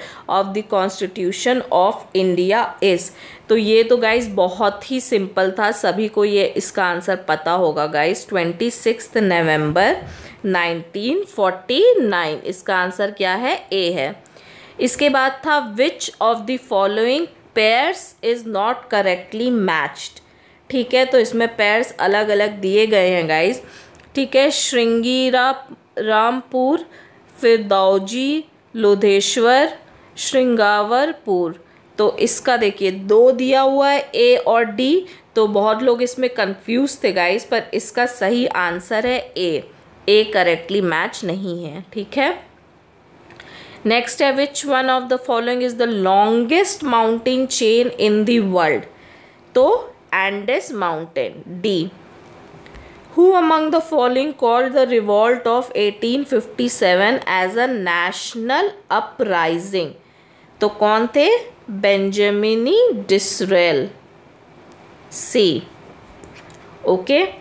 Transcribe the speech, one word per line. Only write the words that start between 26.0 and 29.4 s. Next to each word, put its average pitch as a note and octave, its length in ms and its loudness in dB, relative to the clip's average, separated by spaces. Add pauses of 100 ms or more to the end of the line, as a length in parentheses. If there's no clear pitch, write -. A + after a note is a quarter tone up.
फिरदौजी A3 1000 2 (320)
लोधेश्वर, A3 960 4 (480)